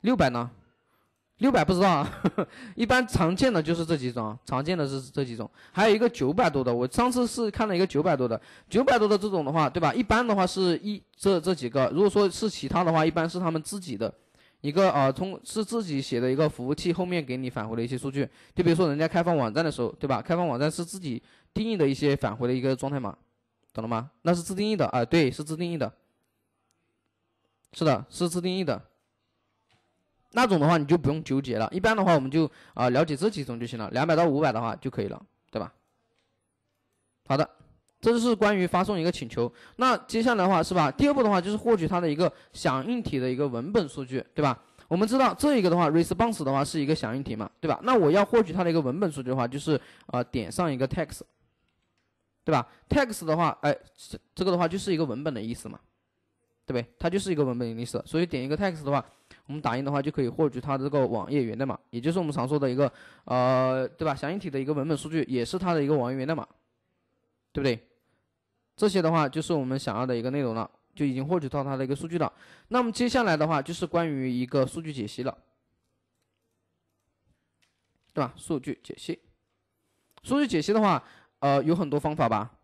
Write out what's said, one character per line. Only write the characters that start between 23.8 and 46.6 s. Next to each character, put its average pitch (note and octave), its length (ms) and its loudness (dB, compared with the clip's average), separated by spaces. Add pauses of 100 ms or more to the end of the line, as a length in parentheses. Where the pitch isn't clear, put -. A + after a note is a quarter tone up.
了 A2 60 -4
吗？ A#2 240 -4 (120)
那 E3+ 120 4
是 F3 80 -4
自 F#3 140 -8
定 G#3 120 0
义 A3 60 2
的， D#3 140 2
啊， A#2+ 160 2
对， D3+ 260 4
是 D3+ 140 -10
自 D#3 120 -8
定 E3+ 140 -4
义 E3+ 80 -6
的， A#2 140 -4 (1800)
是 - 100 -4
的， D#3 260 2
是 F3 180 -2
自 E3+ 120 -4
定 F3+ 180 -4
义 F#3+ 60 -2
的。 B2+ 180 -4 (1500)
那 B3 140 2
种 F#3+ 140 4
的 C#3+ 80 4
话 E3+ 80 6
你 D3+ 80 2
就 D3+ 120 4
不 C#3 120 2
用 D#3 160 -2
纠 C3+ 160 0
结 B2+ 160 -4
了， A2 160 0
一 F#3+ 80 -4
般 A3 160 2
的 G3 80 2
话 F3 100 6
我 D3 60 6
们 C3 100 -6
就， D#3 180 2 (260)
啊， B2 160 2
了 B2+ 120 4
解 D#3 140 -2
这 F3+ 140 0
几 D3 120 -8
种 A#2+ 160 -8
就 A#2 80 -6
行 A#2 120 -10
了， G#2+ 140 -8
两 C3+ 140 0
百 E3 80 4
到 E3+ 120 6
五 D3 160 2
百 C#3 100 2
的 A2 80 -2
话 A2+ 160 -4
就 - 140 -6
可 A#2 120 -6
以 G2+ 40 -2
了， A2 140 -10 (300)
对 - 80 -8
吧？ G2 140 -8 (1500)
好 C#3 80 0
的， D3 140 0 (500)
这 A3+ 140 4
就 A#3+ 60 4
是 A#3 160 4
关 G#3 200 4
于 F#3 120 2
发 F3+ 180 2
送 G3+ 160 -2
一 - 20 -2
个 E3+ 80 2
请 D3 160 -6
求。 A#2+ 240 -2 (260)
那 B3 200 4 (100)
接 A3+ 160 -2
下 A#3+ 120 4
来 G3 100 4
的 F#3+ 60 4
话 E3+ 120 4
是 - 120 -2
吧， D3+ 160 4
第 C#4 180 2
二 D4 60 4
步 C#4 80 2
的 G#3+ 80 4
话 F#3+ 100 4
就 F3+ 100 -4
是 G#3+ 60 -2
获 A3+ 180 2
取 E3+ 140 0
它 F3+ 100 0
的 F3 100 0
一 D3 60 0
个 E3 160 2 (220)
响 C3+ 340 -2
应 A#3+ 160 -4
体 - 160 -4
的 B2+ 100 -2
一 B2+ 60 -2
个 C#3 140 -2
文 B2 240 -6
本 G3+ 160 0
数 C3+ 160 -10
据， B2+ 180 -6 (120)
对 D3+ 80 -2
吧？ C3+ 200 0 (240)
我 - 80 -4
们 G3+ 140 2
知 A#3+ 80 0
道 B3+ 160 4
这 C#4+ 260 2
一 G#3 40 2
个 F3+ 80 4
的 E3+ 60 4
话， E3+ 120 4
response F3 560 0
的 C3+ 80 0
话 C#3 100 2